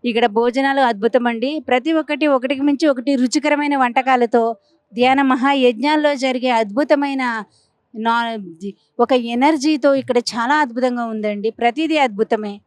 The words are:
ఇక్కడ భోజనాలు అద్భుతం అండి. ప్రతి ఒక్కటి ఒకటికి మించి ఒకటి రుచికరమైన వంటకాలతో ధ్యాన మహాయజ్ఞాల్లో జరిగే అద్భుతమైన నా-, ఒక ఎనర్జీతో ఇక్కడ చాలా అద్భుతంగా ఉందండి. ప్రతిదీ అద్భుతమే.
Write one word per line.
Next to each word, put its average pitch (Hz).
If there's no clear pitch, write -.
ఇక్కడ 233
భోజనాలు 269
అద్భుతం 240
అండి. 233
ప్రతి 254
ఒక్కటి 302
ఒకటికి 262
మించి 294
ఒకటి 254
రుచికరమైన 285
వంటకాలతో 247
ధ్యాన 254
మహాయజ్ఞాల్లో 269
జరిగే 254
అద్భుతమైన 277
నా-, 220
ఒక 233
ఎనర్జీతో 285
ఇక్కడ 240
చాలా 240
అద్భుతంగా 240
ఉందండి. 214
ప్రతిదీ 294
అద్భుతమే. 214